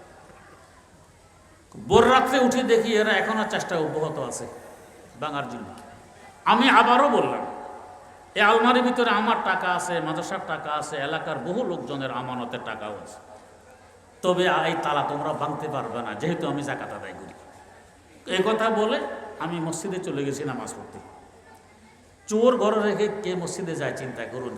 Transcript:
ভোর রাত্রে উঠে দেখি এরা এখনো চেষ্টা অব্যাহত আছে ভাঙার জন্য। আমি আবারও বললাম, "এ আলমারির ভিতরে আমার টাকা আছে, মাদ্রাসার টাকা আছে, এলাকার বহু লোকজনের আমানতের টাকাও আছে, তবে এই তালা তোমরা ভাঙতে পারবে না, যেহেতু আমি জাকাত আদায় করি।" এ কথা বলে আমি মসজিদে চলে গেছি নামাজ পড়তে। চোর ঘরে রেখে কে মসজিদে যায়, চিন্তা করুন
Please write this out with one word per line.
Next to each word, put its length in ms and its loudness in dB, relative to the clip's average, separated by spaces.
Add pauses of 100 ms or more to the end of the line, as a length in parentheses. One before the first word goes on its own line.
(1900)
ভোর 240 8
রাত্রে 280 4
উঠে 240 2
দেখি 300 4
এরা 180 4
এখনো 380 0
চেষ্টা 280 -2
অব্যাহত 420 -2
আছে 280 -8 (720)
ভাঙার 280 -4
জন্য। 160 -10 (800)
আমি 240 6
আবারও 400 8
বললাম, 360 2 (920)
"এ 60 4
আলমারির 420 6
ভিতরে 260 2
আমার 340 2
টাকা 240 0
আছে, 320 0
মাদ্রাসার 480 -4
টাকা 240 -6
আছে, 260 -4
এলাকার 420 -4
বহু 240 -2
লোকজনের 480 -6
আমানতের 540 -6
টাকাও 380 -8
আছে, 160 -18 (1040)
তবে 220 2
এই 400 2
তালা 260 0
তোমরা 240 -4
ভাঙতে 340 -4
পারবে 340 -6
না, 120 -6
যেহেতু 340 -4
আমি 160 -4
জাকাত 300 -8
আদায় 200 -12
করি।" 200 -16 (1040)
এ 100 2
কথা 240 2
বলে 380 0 (320)
আমি 200 -6
মসজিদে 440 -6
চলে 220 -4
গেছি 180 -4
নামাজ 300 -8
পড়তে। 260 -16 (1300)
চোর 300 6
ঘরে 240 4
রেখে 400 0
কে 140 -2
মসজিদে 400 -6
যায়, 220 -4
চিন্তা 280 -8
করুন 320 -8